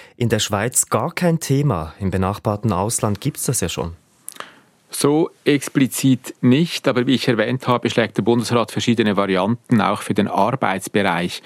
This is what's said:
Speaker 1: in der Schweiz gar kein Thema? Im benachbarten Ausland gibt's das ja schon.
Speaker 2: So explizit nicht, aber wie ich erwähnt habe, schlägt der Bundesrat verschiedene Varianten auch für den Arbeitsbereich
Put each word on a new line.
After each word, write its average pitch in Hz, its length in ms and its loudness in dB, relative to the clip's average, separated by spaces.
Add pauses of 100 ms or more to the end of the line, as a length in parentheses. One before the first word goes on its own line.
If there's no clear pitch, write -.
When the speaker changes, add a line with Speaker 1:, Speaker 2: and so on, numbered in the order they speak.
(180)
Speaker 1:
in 120 120 0
der 110 80 2
Schweiz 107 480 0
gar 120 300 -2
kein 165 240 2
Thema? 131 600 0
Im 95 120 -2
benachbarten 104 600 0
Ausland 104 480 -2
gibt's - 240 -6
das - 160 -2
ja 87 80 -2
schon. 82 240 -6 (960)
Speaker 2:
So 151 420 0 (120)
explizit 135 960 2
nicht, 143 480 2
aber 123 200 2
wie 135 80 4
ich - 120 -2
erwähnt 120 400 0
habe, 120 220 0
schlägt 110 280 -2
der 117 40 2
Bundesrat 117 500 0
verschiedene 107 460 0
Varianten 101 640 0
auch 98 200 0
für - 120 -4
den 101 160 0
Arbeitsbereich 98 1160 -2